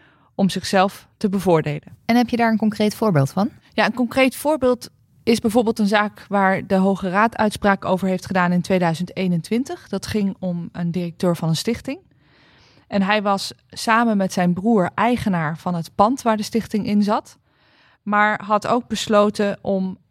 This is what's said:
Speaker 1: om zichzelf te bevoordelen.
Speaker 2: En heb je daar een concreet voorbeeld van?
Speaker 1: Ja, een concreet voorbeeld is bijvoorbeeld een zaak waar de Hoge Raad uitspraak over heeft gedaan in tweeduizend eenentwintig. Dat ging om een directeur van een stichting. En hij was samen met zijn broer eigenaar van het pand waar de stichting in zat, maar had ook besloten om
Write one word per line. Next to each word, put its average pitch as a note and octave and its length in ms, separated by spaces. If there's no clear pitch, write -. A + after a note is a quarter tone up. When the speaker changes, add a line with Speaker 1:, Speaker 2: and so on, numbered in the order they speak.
Speaker 1:
om G3 140
zichzelf F#3+ 680
te A3 120
bevoordelen. E3 760
Speaker 2:
En A#3 120
heb A#3+ 120
je B3 80
daar A3+ 140
een A3 80
concreet G#3+ 360
voorbeeld D#3 360
van? G#3 200
Speaker 1:
Ja, G#3+ 140
een G#3 80
concreet B3+ 420
voorbeeld B3+ 540
is A#3 160
bijvoorbeeld A3+ 400
een G#3+ 80
zaak G#3 420
waar F#3+ 380
de G3 80
Hoge F#3+ 340
Raad G#3 280
uitspraak G3+ 480
over F#3 240
heeft F#3 180
gedaan F3+ 260
in F3 80
tweeduizend F3 560
eenentwintig. G3+ 720
Dat - 180
ging G3 320
om F3 340
een E3+ 180
directeur E3+ 460
van D#3+ 120
een D#3+ 80
stichting. B3+ 420
En G3+ 160
hij G#3 200
was G3 300
samen A3+ 460
met F#3+ 160
zijn F3+ 200
broer F#3 420
eigenaar F#3 640
van F3+ 160
het E3 200
pand A#3 280
waar A3 140
de G#3+ 60
stichting G#3 440
in G#3 160
zat, G#3 360
maar G#3 420
had G#3 220
ook A#3+ 220
besloten G#3 760
om F#3+ 360